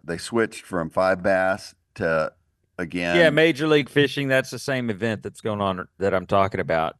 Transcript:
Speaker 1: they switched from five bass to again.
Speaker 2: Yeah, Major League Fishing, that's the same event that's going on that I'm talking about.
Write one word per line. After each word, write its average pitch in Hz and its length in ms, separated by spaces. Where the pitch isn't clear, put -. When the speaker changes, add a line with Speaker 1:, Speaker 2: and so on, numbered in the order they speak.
Speaker 1:
they 85 140
switched - 480
from 85 240
five 92 340
bass 95 520
to 80 360
again. 87 400
Speaker 2:
Yeah, 160 140
Major 156 360
League 147 220
Fishing, 139 380
that's 131 240
the 120 80
same 127 300
event 104 340
that's - 180
going 104 200
on 92 260
that 95 140
I'm 92 140
talking 98 320
about. 82 400